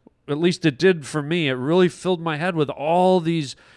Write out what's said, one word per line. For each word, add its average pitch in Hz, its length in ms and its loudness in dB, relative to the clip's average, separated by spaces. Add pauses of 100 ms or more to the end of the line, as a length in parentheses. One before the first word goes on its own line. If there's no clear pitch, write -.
(280)
at 147 120 -4
least 175 260 0
it 139 140 0
did 175 260 2
for 151 160 -4
me. 156 260 -2
It 131 60 0
really 156 360 2
filled 180 300 -4
my 165 180 -4
head 175 180 -4
with 147 160 0
all 180 480 2
these 160 360 -2 (220)